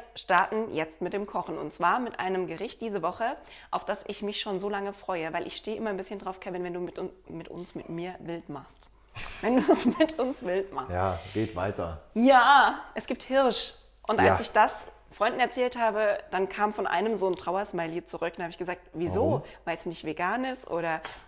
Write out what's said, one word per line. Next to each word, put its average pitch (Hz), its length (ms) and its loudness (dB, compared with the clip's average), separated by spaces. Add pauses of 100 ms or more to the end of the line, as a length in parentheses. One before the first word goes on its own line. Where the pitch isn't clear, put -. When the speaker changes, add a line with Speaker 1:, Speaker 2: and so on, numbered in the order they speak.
(160)
Speaker 1:
starten 214 600 2
jetzt 156 260 -4
mit 180 120 -4
dem 202 120 -4
Kochen. 170 320 -6
Und 147 140 -6
zwar 185 280 2
mit 240 200 -6
einem 185 260 -2
Gericht 165 360 -8
diese 202 200 -4
Woche, 180 220 -2 (480)
auf 185 140 -4
das 208 220 -4
ich 202 140 -8
mich 208 200 -4
schon 190 180 -4
so 202 100 -4
lange 202 220 -4
freue. 165 420 -4
Weil 170 140 -2
ich - 80 -10
stehe 214 220 -6
immer 220 140 -4
ein 190 60 -4
bisschen 196 220 -8
drauf, 185 220 -10
Kevin, 180 240 -6
wenn 175 80 -6
du 180 80 -6
mit 170 180 -8
un-, 180 140 -8 (160)
mit 165 180 -12
uns, - 260 -12
mit - 160 -10
mir 175 300 -6
wild 165 300 -10
machst. - 400 -14 (520)
Wenn 240 220 4
du 359 80 8
es - 140 6
<laughs> 240 120 2
mit 320 220 2
uns 254 260 -2
wild 190 280 0
machst. 131 180 -8
Speaker 2:
Ja, 90 260 2 (160)
red 110 220 -2
weiter. 87 460 -4 (120)
Speaker 1:
Ja, 254 680 8 (140)
es - 140 -8
gibt - 160 -4
Hirsch. 262 500 2 (340)
Und 214 120 2
als - 80 6
Speaker 2:
Ja. 190 140 6
Speaker 1:
ich - 100 -6
das 214 360 4 (240)
Freunden - 280 2
erzählt 247 380 2
habe, 214 400 4 (140)
dann 185 180 0
kam 208 240 2
von 196 140 -2
einem 208 280 2
so 190 120 2
ein 180 80 2
Trauersmiley 175 680 -2
zurück. 170 320 -4
Dann 175 100 -6
habe 165 60 -6
ich - 60 -14
gesagt, 180 240 -6 (120)
„Wieso? 170 340 0
Speaker 2:
Warum? - 160 2 (200)
Speaker 1:
Weil's 165 220 -6
nicht 165 200 -8
vegan 180 380 -2
ist 254 240 -6
oder 165 340 -2 (260)